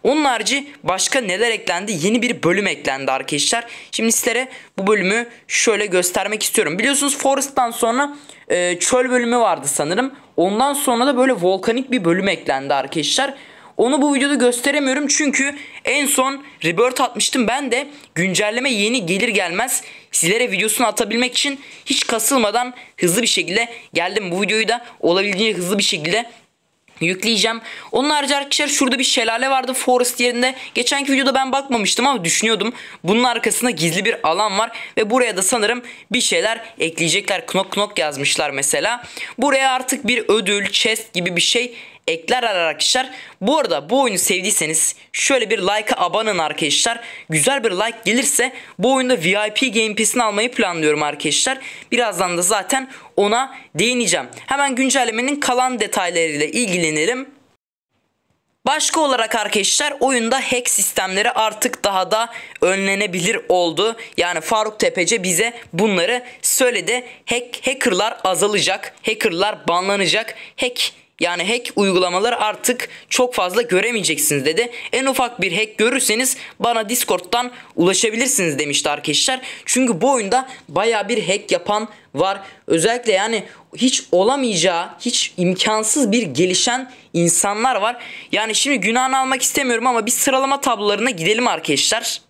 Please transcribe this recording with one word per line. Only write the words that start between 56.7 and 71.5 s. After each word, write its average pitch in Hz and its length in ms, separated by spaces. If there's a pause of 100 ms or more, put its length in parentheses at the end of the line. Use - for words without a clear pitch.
Başka 302 340
olarak 240 340
arkadaşlar 214 640
oyunda 247 400
hack 247 300
sistemleri 196 640
artık 214 520
daha 190 280
da 226 180 (320)
önlenebilir 196 800 (100)
oldu. 180 460 (220)
Yani 170 240
Faruk 220 380
T 175 140
P 180 120
C 214 180
bize 190 300 (200)
bunları 202 500 (180)
söyledi. 160 640 (200)
Hack, 240 420
hackerlar 226 560
azalacak, 190 720 (100)
hackerlar 202 640
banlanacak, 190 680 (220)
hack - 340 (280)
yani 170 280
hack 240 280